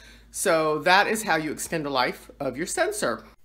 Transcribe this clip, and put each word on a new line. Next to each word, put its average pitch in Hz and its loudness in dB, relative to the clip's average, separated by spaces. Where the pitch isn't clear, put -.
So 156 2
that 180 6
is 214 -2
how 170 0
you 156 -2
extend 156 -6
the 143 -6
life 135 -2
of 135 -4
your 165 -6
sensor. 320 -2